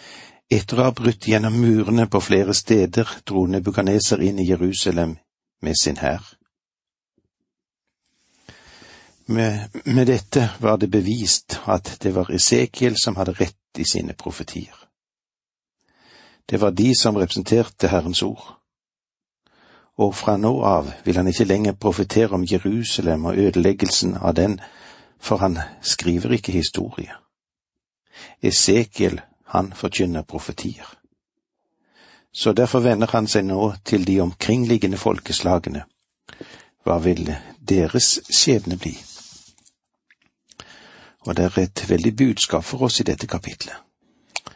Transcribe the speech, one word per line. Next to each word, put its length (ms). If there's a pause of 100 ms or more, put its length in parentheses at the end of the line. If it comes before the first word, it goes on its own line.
(480)
Etter 320
å 60
ha 100
brutt 320
gjennom 320
murene 480
på 160
flere 320
steder, 540 (180)
dro 160
Nebukadneser 800
inn 160
i 80
Jerusalem 680 (420)
med 160
sin 240
hær. 240 (3000)
Med, 420 (160)
med 240
dette 400 (160)
var 160
det 160
bevist 720
at 320
det 160
var 160
Esekiel 640
som 240
hadde 160
rett 420
i 60
sine 320
profetier. 580 (1700)
Det 80
var 160
de 240
som 240
representerte 720
Herrens 320
ord. 220 (1500)
Og 160
fra 240
nå 240
av 240 (160)
vil 160
han 80
ikke 240
lenger 240
profetere 560
om 160
Jerusalem 800
og 80
ødeleggelsen 800
av 240
den, 160 (640)
for 140
han 220 (240)
skriver 520
ikke 180
historie. 640 (1300)
Esekiel, 800 (240)
han 280
forkynner 500
profetier. 680 (1400)
Så 200
derfor 280
vender 320
han 180
seg 160
nå 280 (100)
til 220
de 140
omkringliggende 800
folkeslagene. 840 (1000)
Hva 160
vil 320 (380)
deres 500 (120)
skjebne 520
bli? 140 (2250)
Og 160
det 80
er 180
et 260
veldig 280
budskap 480
for 180
oss 180
i 60
dette 240
kapitlet. 480 (760)